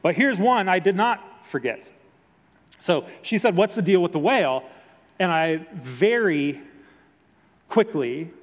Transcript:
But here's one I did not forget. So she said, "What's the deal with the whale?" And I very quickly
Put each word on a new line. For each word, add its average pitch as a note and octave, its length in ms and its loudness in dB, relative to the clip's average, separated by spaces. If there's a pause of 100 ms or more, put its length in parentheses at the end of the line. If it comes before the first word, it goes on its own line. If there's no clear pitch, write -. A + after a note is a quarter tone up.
But E3 120 0
here's B3 240 0
one G#3+ 300 2
I F#3 100 2
did F3+ 180 0
not - 540 -4
forget. A#2+ 320 -6 (960)
So D#3+ 260 -2 (180)
she A3 160 -2
said, G3+ 180 2
"What's G#3 180 2
the A3+ 80 -2
deal F3+ 180 4
with F3 120 -2
the E3 60 -4
whale?" D3+ 460 0 (540)
And F#3 120 0
I D#3+ 440 -2
very D3 880 0 (1080)
quickly D#3+ 640 -2 (120)